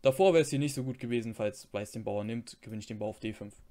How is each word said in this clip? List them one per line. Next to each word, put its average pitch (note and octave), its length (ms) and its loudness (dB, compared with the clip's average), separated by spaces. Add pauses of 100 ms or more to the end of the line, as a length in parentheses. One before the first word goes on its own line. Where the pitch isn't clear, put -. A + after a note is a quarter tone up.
Davor F3+ 320 6
wäre E3 80 8
es C#3 80 2
hier C#3 100 0
nicht C#3+ 140 0
so B2+ 100 -4
gut B2+ 160 -6
gewesen, A#2 340 -2
falls - 380 -4
Weiß G#2 200 -6
den A2+ 120 -8
Bauer G#2 220 -2
nimmt, A#2 360 -8
gewinne A2 200 -10
ich - 60 -14
den G#2+ 120 -10
Bauer G#2+ 120 -4
auf - 100 -14
D A2 100 -4
fünf. G#2 240 -12 (160)